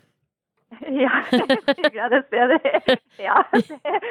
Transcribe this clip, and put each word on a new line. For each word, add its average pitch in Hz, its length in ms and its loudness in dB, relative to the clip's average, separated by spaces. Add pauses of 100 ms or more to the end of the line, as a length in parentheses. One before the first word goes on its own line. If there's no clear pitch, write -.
(920)
Ja, 262 200 0 (140)
<laughs> - 60 -12
turgledespreder. 247 1300 0 (600)
Ja, - 340 0
det 311 480 -2 (100)